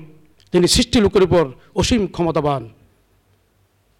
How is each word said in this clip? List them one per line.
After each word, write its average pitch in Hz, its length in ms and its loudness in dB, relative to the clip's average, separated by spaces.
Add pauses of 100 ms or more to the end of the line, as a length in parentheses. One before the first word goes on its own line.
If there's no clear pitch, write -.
(520)
তিনি 180 160 2
সৃষ্টি 240 340 0
লোকের 196 220 2
উপর 165 280 0 (240)
অসীম 196 320 0
ক্ষমতাবান। 147 640 -4 (1300)